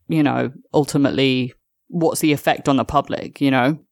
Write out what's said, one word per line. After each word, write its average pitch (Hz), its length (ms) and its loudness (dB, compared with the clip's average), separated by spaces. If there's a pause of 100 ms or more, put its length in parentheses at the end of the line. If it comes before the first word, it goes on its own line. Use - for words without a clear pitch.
you 160 160 0
know, 123 260 0 (240)
ultimately, 135 800 0 (360)
what's 160 320 -2
the 156 100 2
effect 143 360 -2
on 135 100 2
the 123 80 0
public, - 540 -4
you 143 120 2
know? 135 260 2 (140)